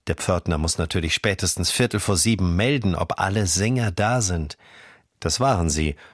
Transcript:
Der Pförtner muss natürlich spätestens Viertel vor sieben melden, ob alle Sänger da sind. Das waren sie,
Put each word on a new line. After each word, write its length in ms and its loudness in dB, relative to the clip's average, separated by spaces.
Der 80 0
Pförtner 420 0
muss 200 0
natürlich 360 -2
spätestens 580 -2
Viertel 280 0
vor 160 0
sieben 400 2
melden, 400 0
ob 240 -4
alle 280 0
Sänger 440 0
da 300 0
sind. 360 -2
Das 220 -2
waren 280 2
sie, 280 0